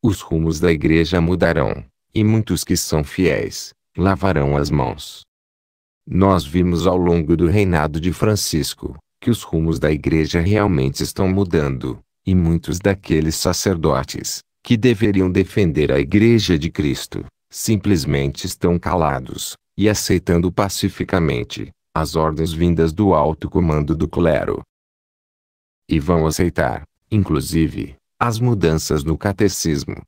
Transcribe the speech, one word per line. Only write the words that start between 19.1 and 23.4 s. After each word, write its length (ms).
e 120
aceitando 600
pacificamente 1200
as 220
ordens 360
vindas 400
do 200
alto 360